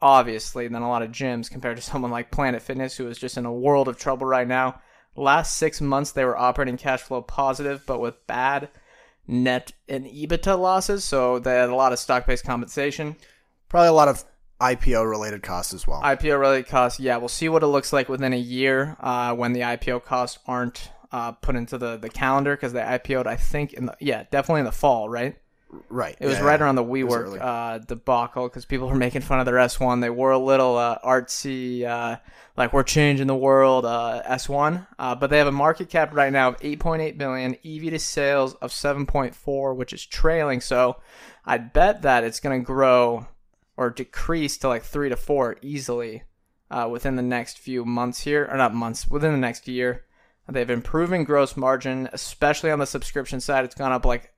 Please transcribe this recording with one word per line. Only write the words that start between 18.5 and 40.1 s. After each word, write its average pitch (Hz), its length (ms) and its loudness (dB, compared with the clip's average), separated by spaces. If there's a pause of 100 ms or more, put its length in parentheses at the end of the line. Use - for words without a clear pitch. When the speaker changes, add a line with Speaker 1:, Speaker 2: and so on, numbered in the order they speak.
Speaker 1:
uh, 123 360 -2
when 120 180 -2
the 123 100 -2
I 120 140 -2
P - 140 -4
O 123 100 -2
costs 123 460 -4
aren't, 123 440 -6 (220)
uh, 120 180 -6
put 127 240 -2
into 120 220 -4
the, 120 180 -6
the 110 140 -10
calendar, 139 480 0
'cause 123 160 -6
they 120 100 -2
I 120 140 -2
P 131 180 -4
O'd, 127 100 0
I 117 120 -4
think, 147 340 2
in 123 140 -8
the, - 160 -8
yeah, 120 300 -2
definitely 139 280 0
in 135 60 0
the 110 80 -4
fall, 117 340 2
right? 120 300 -6 (520)
Speaker 2:
Right. 113 300 -6
Speaker 1:
It - 60 -4
was 135 120 0
Speaker 2:
Yeah, 143 80 0
Speaker 1:
right 151 140 6
Speaker 2:
yeah. 151 60 2
Speaker 1:
around 139 100 4
the 123 80 2
Speaker 2:
It 117 40 -8
was 131 160 -2 (100)
Speaker 1:
WeWork, 117 100 0
Speaker 2:
early. 98 160 -10
Speaker 1:
uh, 117 400 -6
debacle 120 680 -2
'cause 123 160 -14
people 131 240 -4
were 131 80 0
making 123 260 0
fun 131 180 2
of 127 60 2
their 123 140 4
S 120 180 4
one. 123 220 0
They 120 100 0
were 127 220 2
a 131 60 6
little, 131 400 4
uh, 117 220 0
artsy, 127 840 -2
uh, 117 340 -4 (380)
like, 123 160 0
"We're 139 120 4
changing 143 440 2
the 135 80 0
world," 131 500 4
uh, 117 380 -4
S 131 240 -4
one. 151 400 0 (100)
Uh, 123 180 -4
but 135 140 -2
they 147 80 4
have 147 100 6
a 139 40 0
market 156 380 0
cap 156 260 0
right 139 160 4
now 131 180 4
of 123 120 -2
eight 147 180 -6
point 160 220 -2
eight 156 160 -6
billion, 131 460 -4
E 156 160 -12
V 160 100 -6
to 160 100 -4
sales 139 560 0
of 127 160 -10
seven 143 340 -2
point 131 300 -2
four, 135 380 -4
which 127 180 -8
is - 140 -14
trailing. 151 560 2